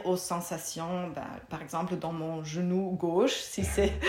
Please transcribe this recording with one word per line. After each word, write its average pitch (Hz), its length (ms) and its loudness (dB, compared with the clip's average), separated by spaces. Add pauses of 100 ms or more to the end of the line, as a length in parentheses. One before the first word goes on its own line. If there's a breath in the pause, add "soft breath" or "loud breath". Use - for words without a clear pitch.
aux 185 100 6
sensations, 175 920 -4
ben, 143 180 -6 (220)
par 156 140 -6
exemple 170 340 -2
dans 165 160 -4
mon 160 320 -4
genou 180 480 2
gauche, 180 420 4
si - 300 -4
c'est - 280 4 (160)